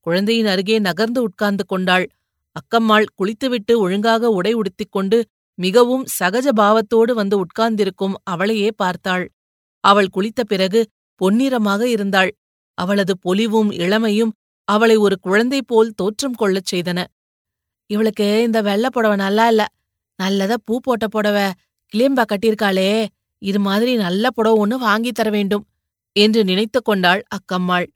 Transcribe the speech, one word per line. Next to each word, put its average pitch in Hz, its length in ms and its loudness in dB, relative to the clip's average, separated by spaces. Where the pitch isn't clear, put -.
குழந்தையின் 208 460 0
அருகே 196 320 0
நகர்ந்து 220 440 -2
உட்கார்ந்து 202 440 -4
கொண்டாள். 185 440 0
அக்கம்மாள் 214 520 2
குளித்துவிட்டு 233 640 -2
ஒழுங்காக 220 520 0
உடை 202 220 0
உடுத்திக் 208 400 -4
கொண்டு 202 340 0
மிகவும் 247 520 2
சகஜ 208 340 0
பாவத்தோடு 226 640 2
வந்து 208 240 -2
உட்கார்ந்திருக்கும் 196 760 -2
அவளையே 202 460 -2
பார்த்தாள். 180 600 -4
அவள் 202 320 4
குளித்த 220 320 -4
பிறகு 202 440 0
பொன்னிறமாக 214 600 2
இருந்தாள். 196 520 0
அவளது 190 440 -2
பொலிவும் 208 520 0
இளமையும் 214 600 0
அவளை 220 320 4
ஒரு 196 220 2
குழந்தை 233 440 0
போல் 226 300 2
தோற்றம் 214 420 -6
கொள்ளச் 196 400 -2
செய்தன. 180 300 -4
"இவளுக்கு 214 560 0
இந்த 226 200 0
வெள்ளை 202 300 0
புடவை 220 240 0
நல்லா 202 320 2
இல்ல. 214 180 2
நல்லதா 196 380 -2
பூ 233 160 -4
போட்ட 226 280 -2
புடவை 208 440 0
கிளியம்பா 254 400 2
கட்டியிருக்காளே, 208 760 0
இது 196 220 -4
மாதிரி 208 340 0
நல்ல 208 360 0
புடவை 220 300 2
ஒண்ணு 208 180 0
வாங்கித் 233 360 0
தர 220 160 -2
வேண்டும்," 208 360 -2
என்று 214 320 2
நினைத்து 214 380 -2
கொண்டாள் 190 460 0
அக்கம்மாள். 180 680 -4